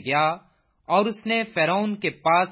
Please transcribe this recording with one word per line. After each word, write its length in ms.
گیا، 320
اور 200
اس 200
نے 160
فرعون 420
کے 140
پاس 420